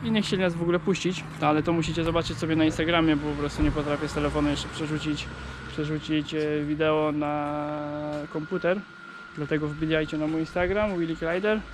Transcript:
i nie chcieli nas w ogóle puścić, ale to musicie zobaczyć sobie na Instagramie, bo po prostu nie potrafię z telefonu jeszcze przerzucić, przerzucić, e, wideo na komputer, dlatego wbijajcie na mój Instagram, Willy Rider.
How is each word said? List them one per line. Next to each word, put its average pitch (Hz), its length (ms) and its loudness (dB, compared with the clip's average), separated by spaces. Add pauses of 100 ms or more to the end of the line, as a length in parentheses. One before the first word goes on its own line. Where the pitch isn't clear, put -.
i 226 60 0
nie 214 120 4
chcieli 190 200 0
nas 175 120 2
w 165 80 -2
ogóle 175 160 4
puścić, 175 460 0 (160)
ale 151 220 4
to 170 100 2
musicie 160 320 0
zobaczyć 165 340 0
sobie 160 180 2
na 156 80 6
Instagramie, 160 520 4
bo 143 120 -2
po 143 120 -2
prostu 143 220 0
nie 151 80 6
potrafię 147 380 -2
z - 60 -6
telefonu 147 340 2
jeszcze 139 200 -2
przerzucić, 151 580 -4 (460)
przerzucić, 151 640 -2
e, 156 40 0 (260)
wideo 156 480 2
na 147 540 -2 (680)
komputer, 175 480 0 (560)
dlatego 151 320 0
wbijajcie 156 500 0
na 151 80 0
mój 160 140 0
Instagram, 185 580 0
Willy 165 160 0 (200)
Rider. 208 260 2 (140)